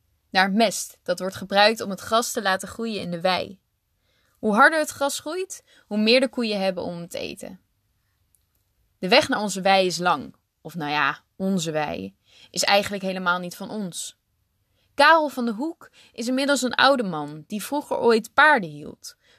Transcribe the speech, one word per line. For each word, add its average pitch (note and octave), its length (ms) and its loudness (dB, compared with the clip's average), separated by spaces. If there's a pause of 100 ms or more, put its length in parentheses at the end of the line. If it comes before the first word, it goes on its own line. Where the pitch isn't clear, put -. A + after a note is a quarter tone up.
(300)
Naar F#3+ 220 2
mest, G#3 520 0
dat F3 160 -4
wordt F#3 160 -8
gebruikt G#3 460 2
om - 80 -6
het F#3 100 -8
gras A#3 320 -2
te A#3 100 -4
laten G3 260 -2
groeien A3+ 340 -8
in E3+ 100 -8
de E3+ 100 -6
wei. F#3 380 -2 (800)
Hoe G#3+ 160 -2
harder D4 260 6
het D4+ 100 -2
gras - 300 -4
groeit, F#4 440 -10 (240)
hoe G#3 100 -4
meer A3 220 4
de C4 100 2
koeien G#3+ 320 -4
hebben F#3+ 220 -2
om E3+ 240 -10
te - 100 -14
eten. - 440 -12 (1400)
De F#3 80 -6
weg C4 220 4
naar G#3 120 0
onze G3 200 -6
wei F#3+ 240 4
is E3+ 120 -2
lang, E3+ 380 -2 (260)
of D#3+ 140 -16
nou D3 160 -6
ja, D3 280 0 (160)
onze F#3+ 360 -2
wei, D3+ 460 -6 (340)
is F3+ 120 -4
eigenlijk G3+ 400 2
helemaal F#3 360 -2
niet F3 160 -10
van - 140 -14
ons. - 480 -10 (760)
Karel D4+ 360 6
van B3 160 -6
de A#3 60 -2
Hoek C#4 380 -8 (220)
is A3+ 160 -10
inmiddels C4+ 340 0
een B3 120 -2
oude B3+ 300 4
man D3+ 440 -8
die G#3 160 -8
vroeger - 340 -6
ooit A#3 360 2
paarden C#4 360 4
hield - 460 -18 (240)